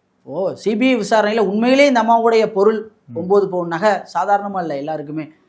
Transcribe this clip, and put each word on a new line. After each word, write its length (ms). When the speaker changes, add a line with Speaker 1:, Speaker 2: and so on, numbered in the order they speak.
Speaker 1:
ஓ, 300
சி 240
பி 120
ஐ 80
விசாரணையில 420
உண்மையிலே 480
இந்த 160
அம்மாவுடைய 440
பொருள் 440
Speaker 2:
ம். 40
Speaker 1:
ஒன்பது 320
பவுன் 200
நகை 220
சாதாரணமா 680
இல்ல 160
எல்லாருக்குமே, 540